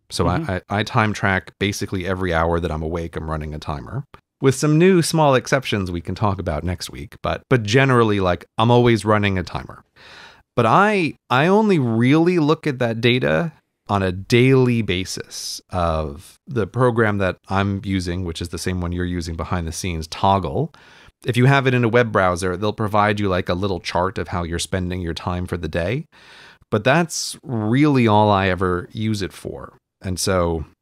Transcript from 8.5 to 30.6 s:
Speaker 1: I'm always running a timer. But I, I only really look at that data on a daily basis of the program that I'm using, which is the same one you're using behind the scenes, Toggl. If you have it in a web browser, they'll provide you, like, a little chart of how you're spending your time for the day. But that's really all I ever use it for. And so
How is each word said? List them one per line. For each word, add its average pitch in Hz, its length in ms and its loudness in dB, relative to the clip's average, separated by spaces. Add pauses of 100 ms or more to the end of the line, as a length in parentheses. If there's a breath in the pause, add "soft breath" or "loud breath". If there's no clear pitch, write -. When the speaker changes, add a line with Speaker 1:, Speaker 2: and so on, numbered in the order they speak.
Speaker 1:
I'm 113 140 2
always 120 340 4
running 104 320 2
a 90 60 -2
timer. - 420 -12 (680 loud breath)
But 120 100 2
I, 175 540 2 (100)
I 131 180 2
only 202 320 4
really 139 600 4
look 156 280 2
at 131 120 -2
that 117 240 -2
data 151 500 2 (360)
on 101 140 0
a 95 80 2
daily 123 720 2
basis - 800 -6 (100)
of 80 800 -4
the 120 180 -4
program 113 520 0
that 92 180 -2 (120)
I'm 98 360 0
using, 92 400 -4
which 85 180 -8
is 87 60 -6
the 90 100 -10
same 92 220 -4
one 87 100 -4
you're 90 140 -4
using 85 320 -6
behind 82 280 -4
the 80 80 -6
scenes, 82 360 -8
Toggl. 98 680 0 (500 soft breath)
If 117 120 -2
you 123 100 6
have 135 220 4
it 123 60 2
in 123 100 2
a 117 40 2
web 117 220 2
browser, 92 460 0
they'll 104 160 -2
provide 107 480 0
you, 101 80 0
like, 92 200 0
a 92 60 0
little 92 240 -2
chart 90 400 -2
of 87 80 -6
how 90 160 -6
you're 85 160 -6
spending 90 420 -4
your 82 140 -6
time 90 320 -6
for 92 100 -6
the 87 120 -8
day. 87 360 -4 (640 loud breath)
But 107 140 0
that's 156 640 0
really 123 640 2
all 107 200 4
I 98 200 4
ever 90 420 -2
use 107 320 -4
it 85 100 -6
for. - 460 -14 (240)
And 92 160 -6
so 85 460 0 (180)